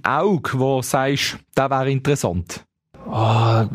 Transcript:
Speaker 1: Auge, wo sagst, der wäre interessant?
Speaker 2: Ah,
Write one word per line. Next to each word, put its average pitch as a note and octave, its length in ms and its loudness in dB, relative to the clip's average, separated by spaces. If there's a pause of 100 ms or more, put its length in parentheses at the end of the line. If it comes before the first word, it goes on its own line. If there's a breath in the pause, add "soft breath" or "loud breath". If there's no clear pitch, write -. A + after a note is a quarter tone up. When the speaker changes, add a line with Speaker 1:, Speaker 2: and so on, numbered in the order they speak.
Speaker 1:
Auge, D#3 560 0
wo C3 220 2
sagst, C3+ 560 -2 (180)
der C3+ 140 2
wäre C3+ 200 0
interessant? C3 760 -2 (440)
Speaker 2:
Ah, A2+ 640 2